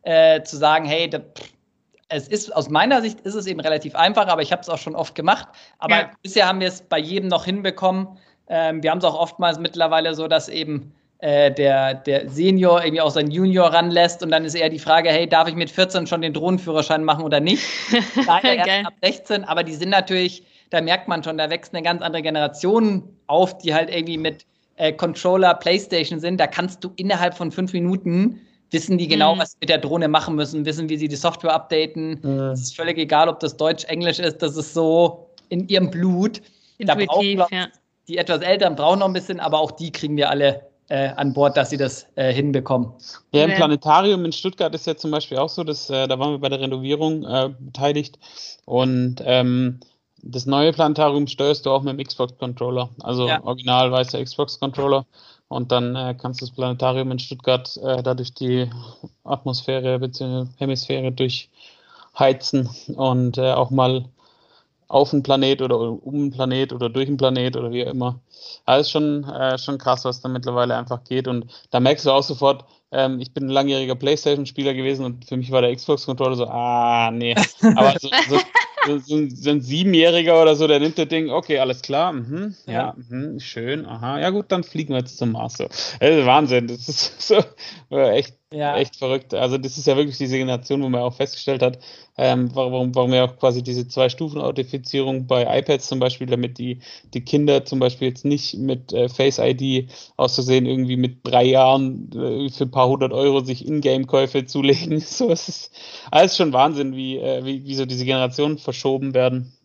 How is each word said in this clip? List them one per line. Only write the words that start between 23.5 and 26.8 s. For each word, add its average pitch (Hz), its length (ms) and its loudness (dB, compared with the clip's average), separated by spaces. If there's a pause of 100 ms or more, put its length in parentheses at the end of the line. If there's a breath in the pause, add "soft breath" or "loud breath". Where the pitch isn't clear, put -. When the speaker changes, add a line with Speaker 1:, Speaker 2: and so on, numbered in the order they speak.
Speaker 1:
die 156 160 -2
halt 165 160 2
irgendwie 165 280 -4
mit, 156 280 -6 (300)
äh, 156 160 0
Controller, 180 640 2
Playstation 170 680 -2
sind. 175 200 -4
Da 151 60 4
kannst 180 360 -6